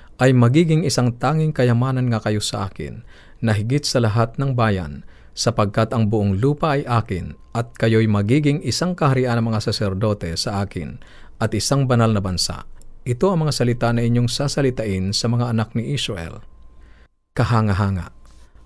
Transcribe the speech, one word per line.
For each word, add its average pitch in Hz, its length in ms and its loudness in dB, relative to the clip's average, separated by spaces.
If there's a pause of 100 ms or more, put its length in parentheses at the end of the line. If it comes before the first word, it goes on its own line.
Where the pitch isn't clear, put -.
(160)
ay 131 160 4
magiging 156 560 4
isang 123 240 2
tanging 156 400 0
kayamanan 123 560 2
nga 113 160 0
kayo 107 160 0
sa 101 320 -4
akin, 73 320 -12 (400)
na 113 80 2
higit 110 320 0
sa - 160 0
lahat 117 400 2
ng 135 160 0
bayan, 92 480 -2 (300)
sapagkat 113 640 0
ang 107 160 2
buong 101 240 2
lupa 143 400 0
ay 143 80 -2
akin, 95 480 -2 (240)
at 117 160 -4
kayo'y 113 320 2
magiging 120 560 2
isang 165 320 -2
kaharian 127 480 0
ng 117 80 0
mga 110 160 -2
saserdote 98 720 -2
sa 101 240 -4
akin, 90 400 -8 (400)
at 113 160 0
isang 139 320 0
banal 117 240 4
na 101 80 2
bansa." 87 480 -4 (340)
Ito 180 320 0
ang 156 80 2
mga 151 80 0
salita 120 400 0
na 117 80 0
inyong 120 320 2
sasalitain 113 800 -2
sa - 160 -2
mga 120 240 0
anak 113 240 -2
ni 131 160 -2
Israel. 98 480 -6 (960)
Kahanga-hanga, 104 800 0 (500)